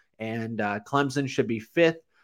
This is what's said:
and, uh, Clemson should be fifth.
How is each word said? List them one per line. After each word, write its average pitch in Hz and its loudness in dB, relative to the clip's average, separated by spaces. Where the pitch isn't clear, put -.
and, 113 -6
uh, 104 -2
Clemson 139 0
should 123 0
be 113 -2
fifth. 165 2